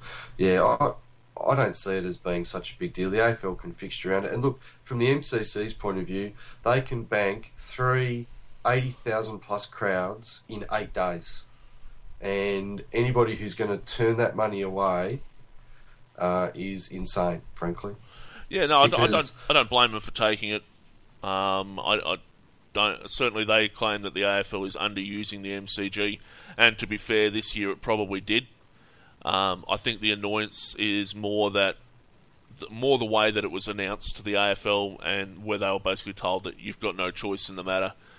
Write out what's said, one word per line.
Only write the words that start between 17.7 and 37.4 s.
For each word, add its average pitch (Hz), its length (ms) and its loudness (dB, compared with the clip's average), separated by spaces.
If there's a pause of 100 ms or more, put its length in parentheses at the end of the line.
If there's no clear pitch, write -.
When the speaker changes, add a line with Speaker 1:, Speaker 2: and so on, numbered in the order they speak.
Speaker 2:
Yeah, 190 200 2
no, 147 140 8
I 143 60 10
d-, - 60 2
I - 60 4
don't, 147 120 8
Speaker 1:
Because - 260 2 (120)
Speaker 2:
I 147 40 6
don't 127 160 6
blame 123 220 6
them 110 80 -4
for - 120 -8
taking 107 380 2
it. 107 140 -2 (600)
Um, 95 560 0
I, 104 260 2
I 90 120 -2 (560)
don't. 101 360 2
Certainly, 110 360 0
they 110 220 6
claim 104 360 -2
that 98 100 -6
the 90 80 -2
A 101 180 4
F 98 140 -4
L 98 120 -4
is 98 100 -6
underusing 101 680 -6
the 98 120 -8
M 98 140 -8
C 101 220 -4
G, 104 300 -2 (380)
and 113 200 6
to - 100 -4
be 104 100 -4
fair, 107 320 4
this 107 260 -2
year 98 160 -2
it 90 100 -10
probably 101 400 0
did. 110 260 0 (760)
Um, 95 440 0
I 98 100 0
think 110 240 -4
the 107 100 2
annoyance 104 680 -2
is 101 380 0
more 104 360 2
that, 98 260 4 (840)
th-, - 120 -12
more 127 280 4
the 117 60 0
way 107 260 4
that 104 120 0
it 98 60 -4
was 95 180 -6
announced 101 500 -4
to 107 60 -14
the 101 120 0
A 101 160 4
F - 160 -4
L 101 360 0
and 98 400 -4
where 107 140 -2
they 98 120 0
were 98 100 0
basically 95 340 -2
told 92 300 -2
that - 160 -10
you've 98 200 -12
got 98 160 -2
no 92 140 -2
choice 98 400 -4